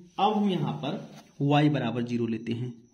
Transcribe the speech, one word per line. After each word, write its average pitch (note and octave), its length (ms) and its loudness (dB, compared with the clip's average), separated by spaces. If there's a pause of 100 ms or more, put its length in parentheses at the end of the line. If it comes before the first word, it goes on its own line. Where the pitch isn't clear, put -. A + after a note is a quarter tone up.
(180)
अब G3+ 140 4
हम G#3 180 2
यहाँ C#3+ 240 0
पर D#3+ 260 -6 (420)
वाई D3 280 6
बराबर B2 340 -2
ज़ीरो A#2+ 240 -2
लेते A2+ 260 -4
हैं। B2 180 -6 (220)